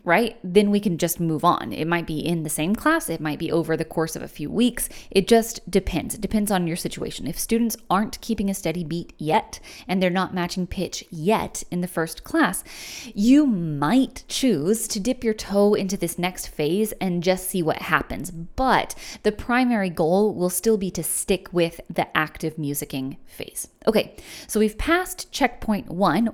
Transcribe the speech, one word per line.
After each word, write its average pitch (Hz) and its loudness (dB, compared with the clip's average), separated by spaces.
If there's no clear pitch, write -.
right, 196 2
then 202 4
we 208 4
can 180 0
just 170 -2
move 160 0
on. - 2
It - -4
might 170 -2
be 156 -4
in 165 0
the 151 -6
same 170 0
class. 311 0
It 165 -4
might 151 -4
be 165 -4
over 165 2
the 165 0
course 160 -4
of - -8
a 165 -10
few - -10
weeks. 233 0
It 190 4
just 226 2
depends. - 0
It - -12
depends 208 0
on 185 2
your 165 -2
situation. - -8
If - -8
students 226 0
aren't 202 0
keeping 208 -2
a 190 -2
steady 170 -4
beat 160 -6
yet, 160 0
and 185 0
they're 180 4
not 180 0
matching 180 -2
pitch - -6
yet 175 -2
in 175 -2
the 175 -4
first - -6
class, 202 0
you 262 6
might 170 0
choose 220 2
to 220 -4
dip 247 -2
your 220 2
toe 202 4
into 190 0
this 170 -4
next 180 -4
phase 185 0
and 175 0
just 185 2
see 185 0
what 156 0
happens. - -2
But 180 0
the 208 2
primary 240 2
goal 180 4
will 180 0
still 220 2
be 190 -2
to 165 -4
stick - -2
with 170 0
the - -2
active 156 -4
musicking 143 -6
phase. - -12
Okay, - 2
so 214 -2
we've 214 2
passed - -2
checkpoint - -2
one, 185 2